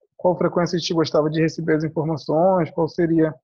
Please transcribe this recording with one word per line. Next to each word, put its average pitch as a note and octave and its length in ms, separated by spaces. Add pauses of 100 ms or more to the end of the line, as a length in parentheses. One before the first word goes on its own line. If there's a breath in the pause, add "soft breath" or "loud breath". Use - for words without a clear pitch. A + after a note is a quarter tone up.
(180)
qual F3+ 180
frequência F3 400
a - 20
gente E3 140
gostava D#3 380
de D#3 100
receber D#3+ 360
as D#3 80
informações, D#3+ 880
qual E3 140
seria D#3+ 580